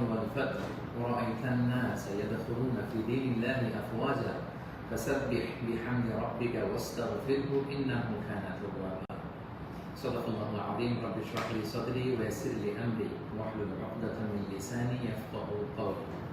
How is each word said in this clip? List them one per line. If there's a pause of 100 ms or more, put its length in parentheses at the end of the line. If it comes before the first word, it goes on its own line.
(100)
والفتح (320)
ورأيت
الناس (200)
يدخلون (120)
في
دين (100)
الله (220)
أفواجا (540)
فسبح (220)
بحمد (180)
ربك (180)
واستغفره (200)
إنه (220)
كان (160)
توابا. (840)
صدق
الله
العظيم. (120)
رب
اشرح
لي
صدري (120)
ويسر
لي (140)
أمري (280)
واحلل (120)
عقدة (160)
من (120)
لساني
يفقهوا (140)
قولي. (260)